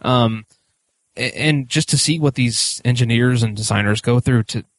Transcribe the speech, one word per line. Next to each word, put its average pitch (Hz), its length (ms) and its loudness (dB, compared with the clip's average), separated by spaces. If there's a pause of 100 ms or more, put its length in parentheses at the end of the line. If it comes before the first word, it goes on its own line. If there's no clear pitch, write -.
Um, 113 440 0 (680)
a-, 123 240 -6
and 139 300 0
just 160 200 -2
to 147 80 0
see 160 220 0
what 147 160 0
these - 480 -2
engineers 120 600 2
and 110 120 -2
designers 104 460 0
go 120 180 2
through 123 240 2
to - 220 -10 (140)